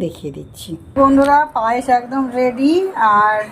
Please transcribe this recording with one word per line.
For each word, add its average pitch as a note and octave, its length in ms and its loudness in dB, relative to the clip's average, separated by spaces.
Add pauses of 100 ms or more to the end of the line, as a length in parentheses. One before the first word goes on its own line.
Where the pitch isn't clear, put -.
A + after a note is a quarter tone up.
দেখিয়ে D3+ 320 -10
দিচ্ছি। - 340 -16 (300)
বন্ধুরা, C#4 380 4 (180)
পায়েস A#3+ 300 -2 (120)
একদম B3 240 -6 (160)
রেডি, B3+ 340 0 (440)
আর G#3+ 200 4 (140)